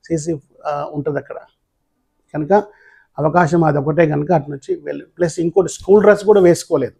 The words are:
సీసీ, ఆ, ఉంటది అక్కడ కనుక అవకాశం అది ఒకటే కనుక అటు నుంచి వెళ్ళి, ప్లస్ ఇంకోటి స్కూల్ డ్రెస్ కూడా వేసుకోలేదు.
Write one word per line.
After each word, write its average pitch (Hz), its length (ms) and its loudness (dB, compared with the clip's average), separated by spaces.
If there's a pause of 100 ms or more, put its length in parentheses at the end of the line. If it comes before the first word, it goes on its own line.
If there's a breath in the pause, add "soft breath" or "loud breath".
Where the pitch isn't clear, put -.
సీసీ, 160 320 -6 (300)
ఆ, 147 280 -6
ఉంటది 143 240 -6
అక్కడ - 180 -10 (960)
కనుక 151 200 -2 (640 soft breath)
అవకాశం 160 440 0
అది 147 140 2
ఒకటే 151 300 0
కనుక 147 240 -4
అటు 143 200 -2
నుంచి 143 240 -8
వెళ్ళి, 147 300 -12 (120)
ప్లస్ 170 220 -4
ఇంకోటి 170 300 0
స్కూల్ 202 320 2
డ్రెస్ 202 220 6
కూడా 202 180 4
వేసుకోలేదు. 165 580 2